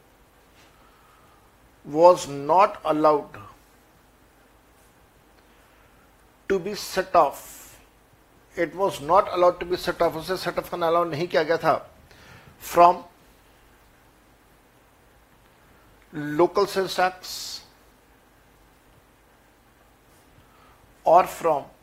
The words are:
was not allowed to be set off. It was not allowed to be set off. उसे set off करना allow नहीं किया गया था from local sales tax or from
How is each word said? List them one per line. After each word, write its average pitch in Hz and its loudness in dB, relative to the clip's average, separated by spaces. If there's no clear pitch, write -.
was 160 4
not 156 0
allowed 151 0
to 196 0
be 196 -8
set - -8
off. - -2
It 165 -4
was 180 -4
not 175 2
allowed 175 2
to 175 -8
be 175 -4
set - -4
off. 160 0
उसे 160 -6
set 175 -6
off 175 -10
करना 175 -2
allow 170 2
नहीं 165 -6
किया 180 0
गया 165 0
था 151 0
from 175 4
local 160 0
sales 190 -6
tax - -6
or 170 6
from 151 -4